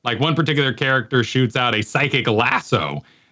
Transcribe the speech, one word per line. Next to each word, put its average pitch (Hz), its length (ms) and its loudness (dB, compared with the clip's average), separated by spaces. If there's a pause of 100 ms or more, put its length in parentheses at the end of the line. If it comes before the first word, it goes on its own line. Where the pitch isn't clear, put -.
Like, 117 160 -2
one 151 160 2
particular 147 380 0
character 131 500 0
shoots 127 320 0
out 123 180 2
a 107 80 0
psychic 135 460 -2
lasso 104 760 0 (300)